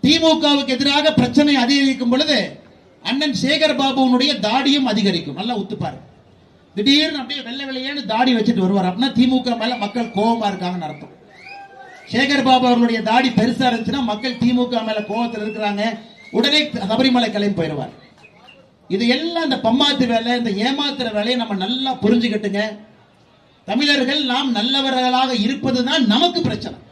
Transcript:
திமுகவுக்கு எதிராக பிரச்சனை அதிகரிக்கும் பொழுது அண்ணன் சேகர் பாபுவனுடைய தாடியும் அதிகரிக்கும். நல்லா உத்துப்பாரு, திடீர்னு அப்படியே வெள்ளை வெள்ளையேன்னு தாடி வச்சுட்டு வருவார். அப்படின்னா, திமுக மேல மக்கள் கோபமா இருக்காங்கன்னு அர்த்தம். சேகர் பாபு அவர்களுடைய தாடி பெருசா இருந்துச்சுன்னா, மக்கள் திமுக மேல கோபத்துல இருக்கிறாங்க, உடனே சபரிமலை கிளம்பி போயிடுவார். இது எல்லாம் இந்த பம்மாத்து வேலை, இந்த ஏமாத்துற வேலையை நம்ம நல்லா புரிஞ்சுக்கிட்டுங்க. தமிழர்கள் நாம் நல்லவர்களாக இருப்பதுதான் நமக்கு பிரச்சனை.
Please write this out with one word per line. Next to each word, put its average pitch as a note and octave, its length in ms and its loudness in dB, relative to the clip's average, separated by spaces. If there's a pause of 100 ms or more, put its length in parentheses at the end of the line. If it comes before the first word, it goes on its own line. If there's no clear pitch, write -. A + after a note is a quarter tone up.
திமுகவுக்கு D#4 640 4
எதிராக C#4+ 440 2
பிரச்சனை C#4+ 440 4
அதிகரிக்கும் C4 520 2
பொழுது C4+ 300 2 (640)
அண்ணன் C4+ 400 -2
சேகர் D4 340 2
பாபுவனுடைய C4 640 2
தாடியும் C4 480 2
அதிகரிக்கும். F#3+ 480 0
நல்லா A3 240 -4
உத்துப்பாரு, E3+ 400 -8 (760)
திடீர்னு C#4+ 440 2
அப்படியே B3+ 260 -8
வெள்ளை C4 220 -10
வெள்ளையேன்னு C4 400 -8
தாடி A#3+ 280 2
வச்சுட்டு A3 240 2
வருவார். F#3 280 2
அப்படின்னா, G#3+ 260 -2
திமுக B3 460 2
மேல A#3 180 -2
மக்கள் A3 300 -4
கோபமா A3 440 0
இருக்காங்கன்னு F3+ 380 -6
அர்த்தம். D3 260 -16 (960)
சேகர் C4+ 340 2
பாபு B3+ 220 4
அவர்களுடைய A#3 360 2
தாடி B3 260 2
பெருசா A#3 400 2
இருந்துச்சுன்னா, A#3 340 -2
மக்கள் A#3 320 -4
திமுக B3 500 0
மேல G#3+ 160 -4
கோபத்துல A3 440 -4
இருக்கிறாங்க, G#3+ 540 -4 (320)
உடனே C#4+ 320 2
சபரிமலை A#3+ 680 0
கிளம்பி G3+ 320 -2
போயிடுவார். D3+ 320 -6 (920)
இது G#3+ 200 0
எல்லாம் E4 360 0
இந்த C4 120 0
பம்மாத்து C4 500 0
வேலை, A#3 300 0
இந்த A#3 140 -4
ஏமாத்துற B3+ 640 -4
வேலையை G#3+ 240 -2
நம்ம A3+ 180 -4
நல்லா B3 400 -4
புரிஞ்சுக்கிட்டுங்க. G#3+ 840 0 (840)
தமிழர்கள் C#4 600 0
நாம் C4 260 -2
நல்லவர்களாக B3+ 840 0
இருப்பதுதான் B3+ 720 0
நமக்கு D#4 340 2
பிரச்சனை. - 380 -4 (140)